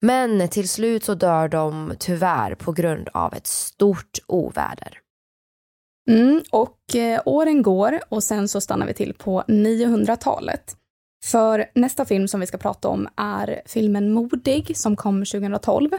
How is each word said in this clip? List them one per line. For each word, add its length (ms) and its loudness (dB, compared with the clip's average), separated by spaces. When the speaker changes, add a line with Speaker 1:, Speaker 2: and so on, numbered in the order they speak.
Speaker 1:
Men 460 2
till 200 -2
slut 360 -2
så 100 -2
dör 340 2
de 500 -4
tyvärr 560 -2
på 180 -6
grund 360 -2
av 260 -2
ett 120 -14
stort 800 -2
oväder. 720 -4
Speaker 2:
Mm, 400 6
och, 460 -2
eh, 280 0
åren 380 2
går 460 2
och 160 -2
sen 240 -2
så 120 -4
stannar 260 -2
vi 80 -6
till 200 -4
på 340 -2
niohundratalet. 1300 0
För 500 2
nästa 300 2
film 240 0
som 120 -4
vi 60 -4
ska 120 -8
prata 300 -4
om 280 -2
är 500 -4
filmen 460 0
Modig 640 0
som 200 0
kom 280 0
tjugohundratolv. 760 0